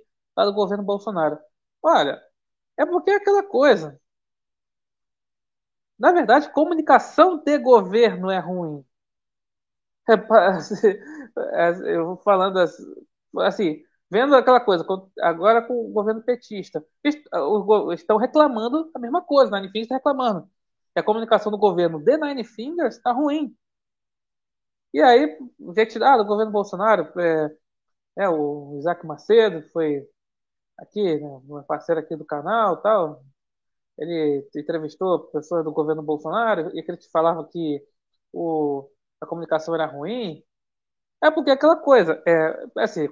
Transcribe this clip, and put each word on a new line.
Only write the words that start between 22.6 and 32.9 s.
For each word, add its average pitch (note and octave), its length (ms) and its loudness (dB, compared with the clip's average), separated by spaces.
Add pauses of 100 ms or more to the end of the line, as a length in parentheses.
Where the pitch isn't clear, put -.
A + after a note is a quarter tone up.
tá B3 100 -2
ruim. C#4+ 440 -4 (1400)
E C#4+ 80 0
aí, C#4 360 4 (380)
gente, A3 280 -2
ah, C4 140 6
do G#3+ 80 0
governo G#3 260 -2
Bolsonaro, G3+ 520 0 (160)
é, D#3 360 -2 (600)
é, F#3+ 120 0
o D3 500 -4
Isaac E3+ 260 -4
Macedo F3 640 2
foi D3+ 360 -4 (720)
aqui, F3+ 400 -4
né, D3 80 -12 (220)
um C#3+ 140 -16
parceiro D3+ 380 -4
aqui D#3 140 -10
do D#3 100 -14
canal F3+ 500 -2
e D#3 80 -10
tal, F#3+ 400 0 (760)